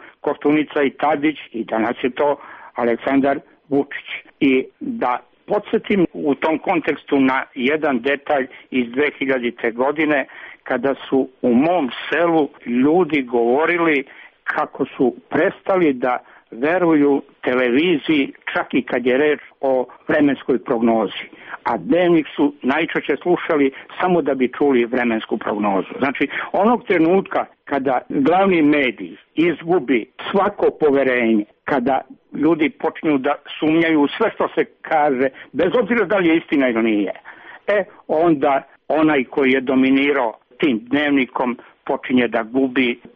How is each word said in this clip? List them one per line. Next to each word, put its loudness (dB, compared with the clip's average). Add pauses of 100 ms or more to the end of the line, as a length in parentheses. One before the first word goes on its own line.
(200)
Koštunica 0
i 2
Tadić -2 (140)
i -6
danas -2
je 0
to 0 (380)
Aleksandar 0 (300)
Vučić. -4 (320)
I 2 (160)
da -4 (280)
podsjetim 0
u -2
tom -2
kontekstu -2
na 2 (100)
jedan 0
detalj -2 (240)
iz -2
dve 0
hiljadite -2
godine, 0 (360)
kada -2 (140)
su 0 (140)
u 2
mom 2 (180)
selu 2 (180)
ljudi 2
govorili 0 (400)
kako -4 (120)
su 2 (140)
prestali 0
da -2 (320)
veruju 2 (180)
televiziji 0 (200)
čak -4
i 0
kad -4
je 2
reč 2 (200)
o 0 (220)
vremenskoj 0
prognozi. 0 (400)
A -2
Dnevnik 2 (100)
su 0
najčešće -2
slušali 0 (280)
samo 2
da -2
bi 0
čuli 4
vremensku -2
prognozu. -2
Znači, -2 (240)
onog 2
trenutka 2 (180)
kada -2
glavni 2
medij 0 (180)
izgubi 0 (240)
svako 0 (140)
poverenje, 2 (200)
kada 0 (340)
ljudi 0
počinju -2
da -2 (240)
sumnjaju 2
u 2
sve -2
što -2
se -2 (180)
kaže, 0 (240)
bez 0 (100)
obzira 0
da 0
li 2
je 4
istina 0
ili 0
nije, 0 (540)
e, 0 (240)
onda 2 (260)
onaj 2
koji 0
je 2
dominirao 2 (260)
tim 0
Dnevnikom -2 (320)
počinje 0
da -2
gubi -2 (160)